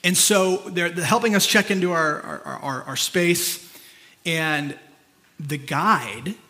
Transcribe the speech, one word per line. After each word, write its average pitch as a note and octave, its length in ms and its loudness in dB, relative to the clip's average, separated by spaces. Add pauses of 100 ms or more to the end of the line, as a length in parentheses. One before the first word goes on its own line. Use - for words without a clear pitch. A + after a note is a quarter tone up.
And F3+ 120 4
so F#3+ 400 4
they're, F3 320 -4
they're E3+ 160 -4
helping A3 280 2
us G3 140 4
check G#3 240 2
into F3+ 220 0
our, D#3+ 280 0
our, - 220 -10
our, C3+ 400 -8
our C3+ 140 -8
space, - 680 0 (600)
and D#3 520 -2 (640)
the D3 180 -6
guide C#3 800 -2 (140)